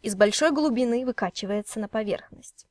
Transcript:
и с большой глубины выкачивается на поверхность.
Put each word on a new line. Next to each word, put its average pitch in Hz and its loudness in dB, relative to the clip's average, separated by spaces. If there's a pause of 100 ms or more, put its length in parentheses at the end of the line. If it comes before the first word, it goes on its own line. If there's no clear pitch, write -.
и 226 -4
с 196 -2
большой 208 6
глубины 254 0
выкачивается 208 -4
на 208 -6
поверхность. - -8